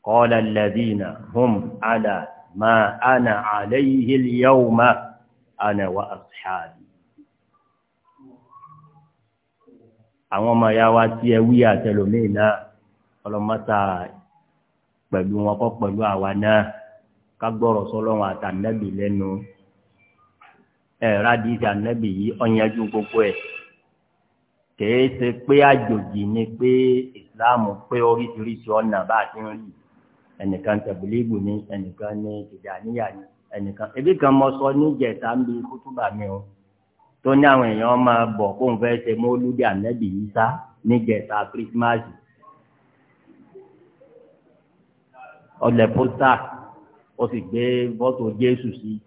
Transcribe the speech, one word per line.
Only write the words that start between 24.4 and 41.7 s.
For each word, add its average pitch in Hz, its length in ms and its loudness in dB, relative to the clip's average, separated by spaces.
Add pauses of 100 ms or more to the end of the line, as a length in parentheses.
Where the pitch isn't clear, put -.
Kìí 120 300 2
ṣe 127 240 -4
pé - 280 0
àjòjì 110 640 2
ni 113 200 -2
pé 113 240 -2 (440)
Islam 117 480 0 (220)
pé 123 160 -6
oríṣiríṣi 117 680 -2
ọ̀nà 110 340 0
bá 107 120 -2
a 104 100 0
ti - 140 -18
ń 110 100 -12
rí. 107 200 -16 (680)
Ẹnìkan 98 400 -2
Tẹ̀bílígù 107 580 -4
ni, 101 160 -4 (120)
ẹnìkan 98 500 -12
ní 104 160 -10 (140)
Tìjàníyà 101 640 -10
ni, - 140 -18 (280)
ẹnìkan. 101 400 -10
Ebi 143 260 -2
kan 135 160 4
mo 135 160 4
sọ 135 200 -2
níjẹta 135 600 -2
ń 123 100 -2
bi 120 200 -2
kútúbà 127 500 -10
mi 104 160 -10
o, 98 120 -8 (840)
tó 127 60 2
ní 139 120 6
àwọn 131 240 6
èèyàn 113 320 2
máa 117 260 4
bọ̀ 107 280 -2
kóun 123 240 0
fẹ́ 120 220 0
ṣe 117 140 -4
mọ́lúdì 123 500 -2
ànẹ́bì 110 440 -2 (100)
Ìsá 107 280 0 (340)
níjẹta 110 640 0
Kírísímásì. 117 680 -4 (3500)